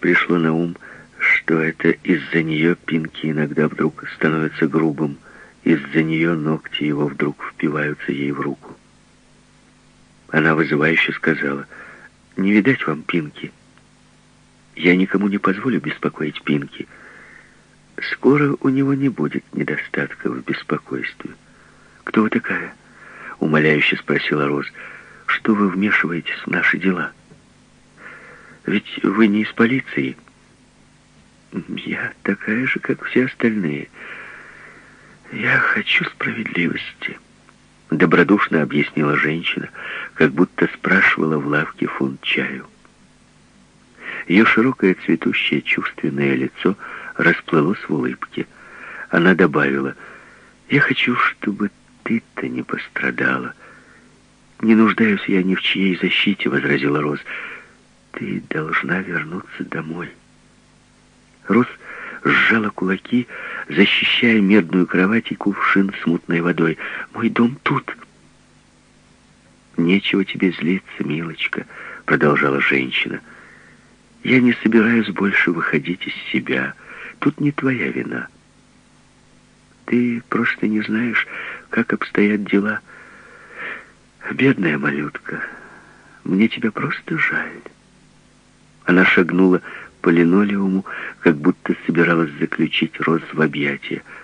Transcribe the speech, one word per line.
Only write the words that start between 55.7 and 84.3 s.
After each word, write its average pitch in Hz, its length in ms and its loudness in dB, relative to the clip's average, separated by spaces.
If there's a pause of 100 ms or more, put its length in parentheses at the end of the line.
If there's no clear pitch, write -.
защите», - 480 0
возразила 71 540 0
Роз. 143 180 -2 (920)
«Ты 95 360 -6
должна 90 520 -2
вернуться 85 640 -8
домой». 80 460 -8 (1400)
Роз 117 180 4 (580)
сжала 107 460 2
кулаки, 95 560 -2 (420)
защищая - 720 2
медную 92 460 4
кровать 95 460 2
и - 20 -6
кувшин 98 640 0
с - 60 -4
мутной 85 340 0
водой. 82 380 0 (340)
«Мой 113 160 0
дом 117 360 2
тут». - 320 -2 (1800)
«Нечего 95 480 2
тебе - 280 0
злиться, - 500 -2
милочка», 78 640 -6 (380)
продолжала 69 560 2
женщина. - 600 -2 (1040)
«Я 123 180 4
не 123 120 6 (100)
собираюсь 113 460 4
больше 95 420 0
выходить 82 560 -2
из - 80 -8 (160)
себя. - 440 -2 (440)
Тут - 220 0
не 147 120 2
твоя 123 360 0
вина. 62 400 -6 (1600)
Ты 120 420 2
просто - 400 0
не 107 140 0
знаешь, 110 440 -2 (440)
как - 220 0
обстоят 104 520 0
дела. 107 360 0 (1500)